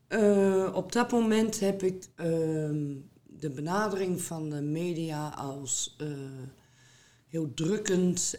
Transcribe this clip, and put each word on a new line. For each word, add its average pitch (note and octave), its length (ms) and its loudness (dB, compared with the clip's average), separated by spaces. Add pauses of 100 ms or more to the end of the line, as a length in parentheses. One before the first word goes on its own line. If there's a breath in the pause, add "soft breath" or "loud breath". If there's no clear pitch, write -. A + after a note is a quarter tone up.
Eh, G3 680 4
op F#3 180 -2
dat A#3+ 200 2
moment A3 480 4
heb G3 220 0
ik, F#3 320 -2
ehm, D#3 680 0 (540)
de D3+ 160 -6
benadering F#3 680 0
van D#3 280 -6
de D3 120 -6
media D#3 680 -2
als, C#3 720 -8
eh, D3+ 80 -6 (1200 soft breath)
heel D#3+ 260 -4
drukkend F#3 840 2